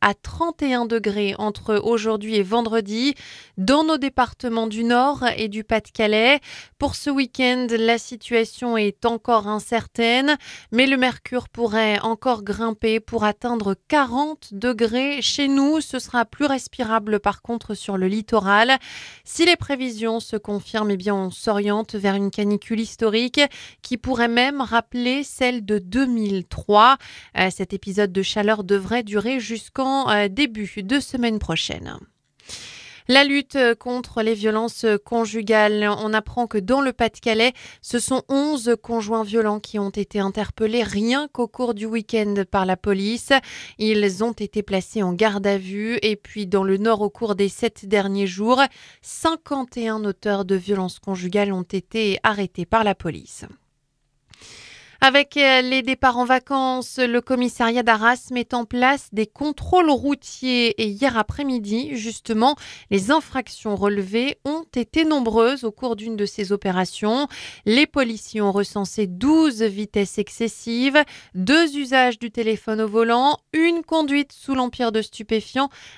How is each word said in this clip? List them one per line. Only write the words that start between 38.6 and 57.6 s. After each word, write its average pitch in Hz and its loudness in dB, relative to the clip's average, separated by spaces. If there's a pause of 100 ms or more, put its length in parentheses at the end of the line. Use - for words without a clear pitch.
conjoints 226 -2
violents 214 0
qui 208 -6
ont 196 -2
été 202 -4
interpellés 214 -2
rien 233 0
qu'au 240 -4
cours 240 -2
du 208 -6
week-end 220 -2 (140)
par 190 0
la 185 0
police. 208 -2 (460)
Ils 208 0
ont 233 -2
été 208 -6
placés 196 -4
en 180 0
garde 202 0
à 202 2
vue. 208 -6
Et 214 2
puis 208 -10
dans 190 2
le 196 2
Nord, 214 2
au 208 0
cours 208 -4
des 196 0
sept - -4
derniers 196 0
jours, 214 2 (400)
cinquante 294 -4
et 226 -4
un 220 -4
auteurs 202 -2
de 190 0
violences 190 -4
conjugales 196 -2
ont 185 -4
été 196 -2
arrêtés 202 -2
par 220 2
la 202 2
police. - -10 (1600)
Avec, 277 4
euh, 262 4
les 262 0
départs 247 0
en 247 0
vacances, 254 -2
le 240 2
commissariat 240 0